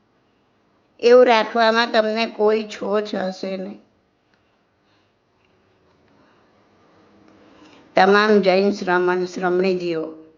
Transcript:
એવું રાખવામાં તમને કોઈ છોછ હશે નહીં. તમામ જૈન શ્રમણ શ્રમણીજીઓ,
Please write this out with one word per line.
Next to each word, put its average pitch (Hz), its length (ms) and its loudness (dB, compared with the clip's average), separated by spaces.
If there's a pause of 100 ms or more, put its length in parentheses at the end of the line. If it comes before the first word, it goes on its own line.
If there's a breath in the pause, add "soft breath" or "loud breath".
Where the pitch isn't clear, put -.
(1000)
એવું 247 260 6
રાખવામાં 226 680 0
તમને 220 340 -2
કોઈ 220 360 0
છોછ 208 520 -6
હશે 190 420 -8
નહીં. 190 240 -14 (4000 loud breath)
તમામ 208 440 4
જૈન 190 300 2
શ્રમણ 180 540 -2
શ્રમણીજીઓ, 180 760 -4 (360)